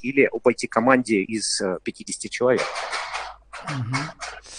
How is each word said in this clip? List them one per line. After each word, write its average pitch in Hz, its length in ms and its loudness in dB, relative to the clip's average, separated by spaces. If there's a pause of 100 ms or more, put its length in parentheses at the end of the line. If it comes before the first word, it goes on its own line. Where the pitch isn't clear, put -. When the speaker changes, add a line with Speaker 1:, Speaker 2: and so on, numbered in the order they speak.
Speaker 1:
или 135 220 2
об - 240 2
ай 120 60 6
ти-команде 120 680 4
из, 107 400 -2
э, 92 220 0
пятидесяти - 460 -8
человек. 123 340 2 (1040)
Speaker 2:
Мгм. 131 280 -2 (600)